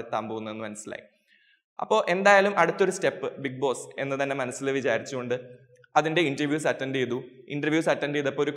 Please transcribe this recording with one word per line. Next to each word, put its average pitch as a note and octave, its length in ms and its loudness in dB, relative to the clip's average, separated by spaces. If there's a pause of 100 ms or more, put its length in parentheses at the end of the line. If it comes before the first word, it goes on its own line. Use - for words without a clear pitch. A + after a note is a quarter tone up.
എത്താൻ A2 240 -4
പോകുന്നതെന്ന് A2 380 -8
മനസ്സിലായി. - 380 -12 (800)
അപ്പോൾ G#3+ 160 4 (160)
എന്തായാലും G3+ 380 6 (100)
അടുത്തൊരു F#3 340 2
സ്റ്റെപ്പ് C3+ 320 -2 (160)
ബിഗ് C3 180 -6
ബോസ് B2 220 0 (180)
എന്ന് C#3 200 -4
തന്നെ C#3 180 -2
മനസ്സിൽ C3 380 -4
വിചാരിച്ചുകൊണ്ട് B2 560 -2 (640)
അതിൻ്റെ D#3+ 280 2
ഇന്റർവ്യൂസ് D3 440 0
അറ്റൻഡ് C3+ 280 -4
ചെയ്തു. A#2+ 160 -2 (380)
ഇന്റർവ്യൂസ് D3+ 380 2
അറ്റൻഡ് C#3+ 260 -2
ചെയ്തപ്പോൾ C3+ 260 0
ഒരു D3 120 -2